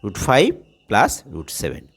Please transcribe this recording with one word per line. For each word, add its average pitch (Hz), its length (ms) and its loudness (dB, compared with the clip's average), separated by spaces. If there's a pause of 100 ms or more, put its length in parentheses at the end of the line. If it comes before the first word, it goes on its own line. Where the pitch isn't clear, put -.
রুট 104 140 -6 (100)
ফাইভ 143 220 6 (380)
প্লাস 120 240 2 (220)
রুট 80 160 -12 (120)
সেভেন। 69 220 -6 (140)